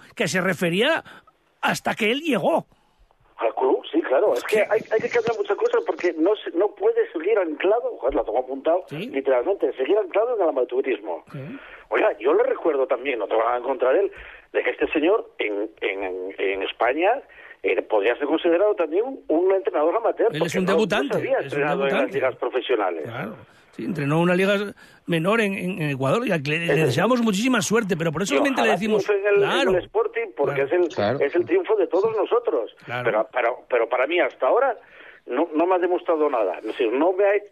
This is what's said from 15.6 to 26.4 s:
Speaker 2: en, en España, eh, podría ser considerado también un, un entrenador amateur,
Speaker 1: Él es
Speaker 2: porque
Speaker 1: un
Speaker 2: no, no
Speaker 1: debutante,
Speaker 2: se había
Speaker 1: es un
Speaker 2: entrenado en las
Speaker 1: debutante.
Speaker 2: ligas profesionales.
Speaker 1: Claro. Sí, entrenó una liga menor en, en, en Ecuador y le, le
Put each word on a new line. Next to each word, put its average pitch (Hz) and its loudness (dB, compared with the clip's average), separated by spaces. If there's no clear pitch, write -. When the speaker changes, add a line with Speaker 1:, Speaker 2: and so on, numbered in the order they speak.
Speaker 2:
en, 95 -6
en 98 -2
España, 175 0
eh, - 0
podría 107 0
ser 147 -4
considerado 170 2
también 175 0
un, 269 -10
un 175 2
entrenador 175 0
amateur, 208 0
Speaker 1:
Él 190 -2
es 151 -4
Speaker 2:
porque 170 -2
Speaker 1:
un 185 0
Speaker 2:
no, 185 2
no 196 4
Speaker 1:
debutante, 220 0
Speaker 2:
se 180 0
había 523 -2
Speaker 1:
es 233 2
un 175 -2
Speaker 2:
entrenado 143 -2
en - -2
las 185 0
Speaker 1:
debutante. - 0
Speaker 2:
ligas 127 0
profesionales. 104 -2
Speaker 1:
Claro. - -8
Sí, - -10
entrenó 151 -2
una 180 2
liga 196 2
menor 175 0
en, 202 0
en, 185 -6
en 151 -2
Ecuador 135 0
y 240 -2
le, 180 0
le 151 -2